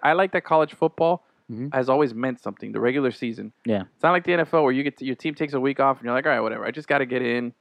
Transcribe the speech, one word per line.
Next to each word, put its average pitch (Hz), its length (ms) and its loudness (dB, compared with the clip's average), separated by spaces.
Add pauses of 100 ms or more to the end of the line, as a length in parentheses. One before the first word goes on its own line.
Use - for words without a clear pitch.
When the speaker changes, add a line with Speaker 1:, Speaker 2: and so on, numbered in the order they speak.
Speaker 1:
I 147 100 4
like 190 200 2
that 180 120 -2
college 156 300 2
football 165 500 0 (260)
Speaker 2:
Mm-hmm. 120 220 -8
Speaker 1:
has 131 160 0
always 131 260 4
meant 123 260 -4
something, - 300 -10
the 110 80 -6
regular 131 320 2
season. 110 420 -8 (120)
Speaker 2:
Yeah. 104 180 0 (120)
Speaker 1:
It's - 100 -4
not 170 80 4
like 180 120 2
the 175 100 0
N 170 60 2
F 156 140 -2
L 160 80 4
where 143 80 4
you 135 140 0
get 139 140 -6
to, 131 60 -12
your 131 120 -4
team 156 180 -6
takes 147 200 -6
a 135 60 0
week 135 200 0
off 135 180 2
and 120 60 -14
you're 120 100 -2
like, 127 120 0
"All 151 60 2
right, 120 80 0
whatever. 110 240 -4
I 117 60 -6
just 147 160 -10
gotta 139 200 0
get 127 160 -2
in, 120 380 -2